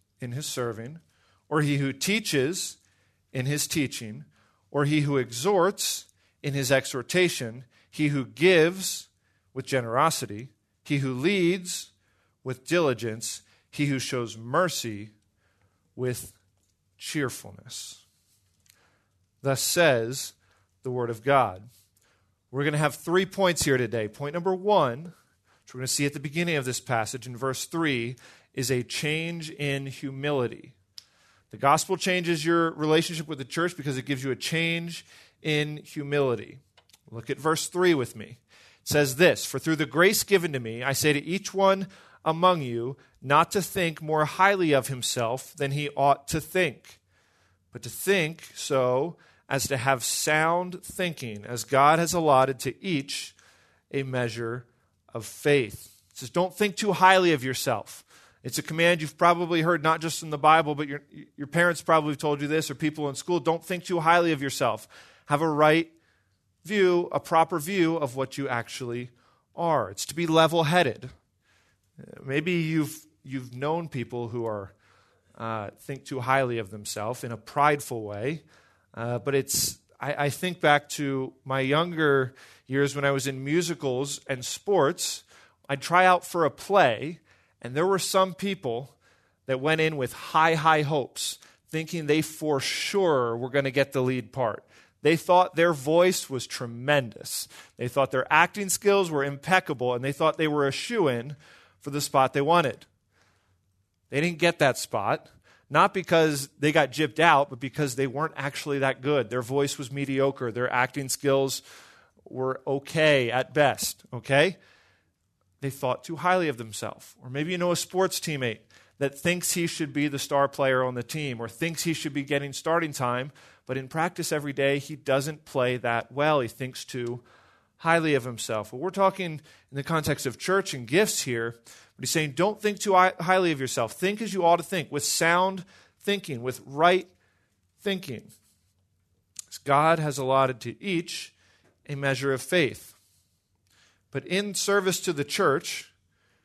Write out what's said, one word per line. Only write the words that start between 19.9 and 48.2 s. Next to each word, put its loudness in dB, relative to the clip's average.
the -6
word -4
of -8
God. 2
We're -4
gonna 0
have 0
three 0
points 0
here 4
today. -2
Point -10
number -2
one, 0
which -20
we're -12
gonna -6
see 0
at -2
the -10
beginning -4
of -2
this -4
passage -4
in -12
verse -4
three, -2
is -4
a 0
change -6
in -4
humility. -4
The -16
gospel 2
changes -2
your 2
relationship 0
with -8
the -10
church -4
because -6
it -8
gives -4
you -2
a -2
change -4
in -2
humility. -2
Look -12
at -4
verse 0
three 4
with 0
me. -16
It -12
says 2
this, 6
"For -6
through 0
the -2
grace 4
given 2
to -4
me, -8
I 0
say 2
to 0
each -6
one 2
among 2
you -4
not 4
to 0
think -2
more 0
highly 4
of 4
himself -4
than -4
he -4
ought 2
to -2
think, -4
but -14
to -12
think -2